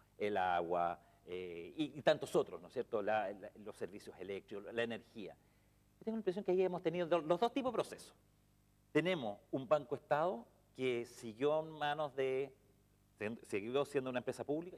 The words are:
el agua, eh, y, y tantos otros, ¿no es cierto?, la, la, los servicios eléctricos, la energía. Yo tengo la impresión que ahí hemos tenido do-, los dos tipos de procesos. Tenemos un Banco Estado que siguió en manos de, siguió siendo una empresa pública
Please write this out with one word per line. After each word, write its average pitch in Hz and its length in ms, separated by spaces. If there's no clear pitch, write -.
el 104 200
agua, 87 600
eh, 87 500
y, 147 240
y - 20
tantos 147 320
otros, 90 280
¿no 87 60
es - 60
cierto?, 113 280
la, 104 320
la, 101 180
los 104 100
servicios 98 420
eléctricos, 98 560
la 117 100
energía. 110 520
Yo - 60
tengo 220 100
la 226 60
impresión 196 240
que 185 60
ahí 185 100
hemos 180 200
tenido 175 240
do-, 170 140
los 165 220
dos 240 100
tipos 247 220
de - 20
procesos. - 400
Tenemos 151 440
un 131 160
Banco 147 280
Estado 175 500
que 123 260
siguió 123 560
en 160 120
manos 147 440
de, 131 380
siguió 120 420
siendo 131 260
una 123 100
empresa 120 260
pública 170 320